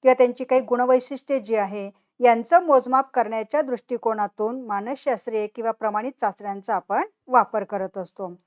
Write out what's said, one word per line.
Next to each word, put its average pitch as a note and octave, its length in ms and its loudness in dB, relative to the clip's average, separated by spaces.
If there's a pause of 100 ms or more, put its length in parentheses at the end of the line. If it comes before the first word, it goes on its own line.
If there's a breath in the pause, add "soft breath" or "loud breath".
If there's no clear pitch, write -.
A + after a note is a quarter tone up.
किंवा B3+ 120 6
त्यांची B3 300 2
काही B3+ 180 2
गुणवैशिष्ट्ये B3+ 760 0
जी A3 160 -4
आहे, G3+ 360 -4 (280)
यांचं A#3+ 440 4
मोजमाप C4+ 500 2
करण्याच्या A3+ 480 -2
दृष्टिकोनातून A3+ 1000 -4
मानसशास्त्रीय A3 840 -4
किंवा A3+ 240 -4
प्रमाणित A3 400 -4 (100)
चाचण्यांचा G3+ 540 -4
आपण G3+ 280 -2 (240)
वापर A3 360 2
करत F#3+ 340 -8
असतो. F3+ 500 -12